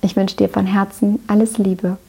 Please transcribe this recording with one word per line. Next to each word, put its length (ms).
Ich 140
wünsche 200
dir 120
von 180
Herzen 600
alles 320
Liebe. 400